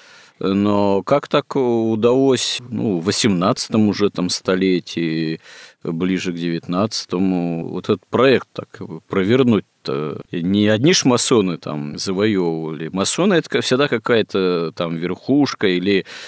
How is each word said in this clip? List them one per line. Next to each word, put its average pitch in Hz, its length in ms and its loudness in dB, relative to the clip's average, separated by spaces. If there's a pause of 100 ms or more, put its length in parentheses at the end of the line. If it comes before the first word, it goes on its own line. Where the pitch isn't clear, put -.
(380)
Но 101 640 2
как 143 260 0
так - 260 -2
удалось, 120 1080 2 (100)
ну, 110 280 -2
в 82 60 -4
восемнадцатом 104 880 2
уже 98 180 0
там 92 220 -4
столетии, 82 1080 -2 (440)
ближе 90 500 -2
к 85 40 -10
девятнадцатому, 87 1300 -2
вот 87 160 -8
этот 104 220 -2
проект 117 480 2
так - 260 -14 (260)
провернуть-то? 110 600 2 (640)
Не 98 360 2
одни 113 260 4
ж - 100 0
масоны 113 540 2
там 76 400 -8
завоевывали. 87 880 -2
Масоны — 98 480 0
это 156 140 -2
ка-, 123 100 0
всегда 131 280 0
какая-то 95 840 0
там 85 220 -4
верхушка 104 720 0
или 92 380 0 (220)